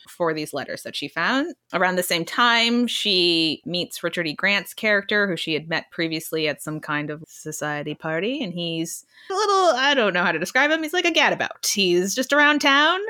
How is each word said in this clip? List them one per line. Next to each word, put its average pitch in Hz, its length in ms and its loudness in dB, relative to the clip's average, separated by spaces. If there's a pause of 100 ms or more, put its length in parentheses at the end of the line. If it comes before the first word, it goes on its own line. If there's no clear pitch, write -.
(100)
for 165 240 -2
these 151 180 -8
letters 127 300 -8
that 113 120 -12
she 139 140 -8
found. 254 460 -2 (180)
Around 180 240 2
the 180 60 0
same 170 240 -2
time, 233 600 2
she 175 800 2
meets 175 380 -6
Richard 170 240 -2
E. 147 80 -6
Grant's 196 400 -2
character, 208 520 0
who 175 120 -2
she 160 160 -4
had 156 160 -4
met - 200 -4
previously 160 580 -4
at 143 140 -4
some 156 180 -8
kind 147 280 -4
of 151 180 -10
society 151 680 -8
party, 185 500 -4
and 175 80 -6
he's 165 540 -6 (240)
a 381 40 -4
little, 381 400 4
I 269 200 2
don't 214 180 2
know 175 100 0
how 180 100 2
to 165 60 -2
describe 254 320 2
him, 320 120 0
he's 311 100 -6
like 349 140 2
a 339 60 2
gadabout. 262 540 0
He's 190 480 2
just 262 200 0
around 294 260 6
town, 302 500 4